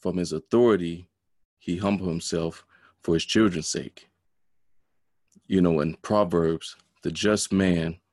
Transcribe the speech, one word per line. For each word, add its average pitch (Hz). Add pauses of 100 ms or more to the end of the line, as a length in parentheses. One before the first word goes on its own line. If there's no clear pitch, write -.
From 90
his 85
authority, 87 (520)
he 87
humble 95
himself 82 (360)
for 85
his 82
children's 92
sake. - (1400)
You 95
know, 85
in 80
Proverbs, 87 (280)
"The 82
just 101
man 87 (120)